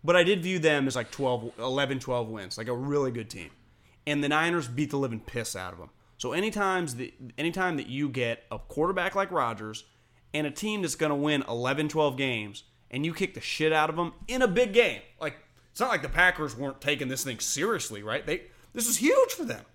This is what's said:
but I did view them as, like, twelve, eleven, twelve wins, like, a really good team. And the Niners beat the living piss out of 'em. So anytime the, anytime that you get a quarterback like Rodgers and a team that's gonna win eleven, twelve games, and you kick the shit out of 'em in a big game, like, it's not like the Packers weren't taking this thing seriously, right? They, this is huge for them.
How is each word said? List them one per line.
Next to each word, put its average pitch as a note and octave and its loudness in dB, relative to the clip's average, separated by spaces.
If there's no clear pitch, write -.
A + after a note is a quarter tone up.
but E3+ 6
I F3+ 8
did F3+ 4
view F3+ 0
them D3 4
as, B2 -2
like, A#2+ -4
twelve, B2 -2
eleven, C3 -2
twelve A#2+ -4
wins, G#2 -10
like, A#2 -8
a B2 -2
really C#3 0
good A2+ -8
team. E2+ -12
And C#3+ 0
the C#3+ 0
Niners D#3+ 2
beat B2+ -2
the C#3+ -2
living B2 -2
piss - -8
out F#2 -8
of F2 -16
'em. E2 -16
So B2 -6
anytime F#3+ 0
the, B2+ -8
anytime E3+ -2
that - -6
you C#3 -2
get A#2+ -2
a G#2+ -8
quarterback F3+ 0
like G3 0
Rodgers A2+ -2
and D3+ 0
a C#3+ -2
team G#3 -2
that's C#3 -2
gonna D3+ 2
win D3 2
eleven, C3+ 0
twelve D3 2
games, A2+ -2
and C3+ -2
you E3 -2
kick F#3 -4
the A2+ -12
shit D#3 0
out D#3 4
of D#3+ -4
'em E3+ -2
in B3+ 0
a B3+ 6
big G#3 4
game, G3 4
like, D3+ -6
it's - -14
not B3+ 2
like F#3+ 2
the C#3+ -6
Packers D#3 4
weren't C3+ -6
taking C#3+ -2
this B2+ -4
thing A#2+ -4
seriously, D3+ -2
right? A2+ -4
They, D#3 -2
this A#3 -2
is A3+ 2
huge B4 6
for F4 -6
them. A#2 -8